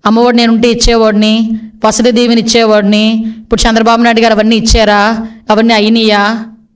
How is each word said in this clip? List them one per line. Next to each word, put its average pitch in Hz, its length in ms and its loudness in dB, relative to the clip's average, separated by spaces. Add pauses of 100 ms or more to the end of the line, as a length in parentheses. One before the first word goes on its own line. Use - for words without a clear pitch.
అమ్మఒడి 233 300 2
నేను 233 160 2
ఉంటే 233 180 0
ఇచ్చేవాడిని, 220 800 0 (340)
వసతి 220 260 0
దీవెన 240 280 0
ఇచ్చేవాడిని, 220 880 0 (140)
ఇప్పుడు - 220 -4
చంద్రబాబు 226 420 0
నాయుడు 233 180 2
గారు 226 120 2
అవన్నీ 214 240 0
ఇచ్చారా, 220 720 0 (240)
అవన్నీ 226 240 2
అయినాయా? 214 720 0 (320)